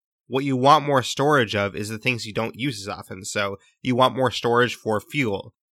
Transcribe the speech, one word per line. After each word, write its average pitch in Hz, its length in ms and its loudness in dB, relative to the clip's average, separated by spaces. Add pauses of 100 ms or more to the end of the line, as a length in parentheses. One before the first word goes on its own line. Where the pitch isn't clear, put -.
(260)
What 135 180 -2
you 135 120 0
want 139 300 6
more 139 160 2
storage 135 540 0
of 101 180 -2
is 104 140 -6
the 110 100 -8
things 120 260 -4
you 110 80 -12
don't 110 260 -4
use 117 220 -4
as 98 80 -10
often. 98 360 -12
So 101 320 -4 (260)
you 123 140 0
want 123 200 4
more 127 140 0
storage 120 440 2
for 107 260 -2
fuel. 113 540 -4 (200)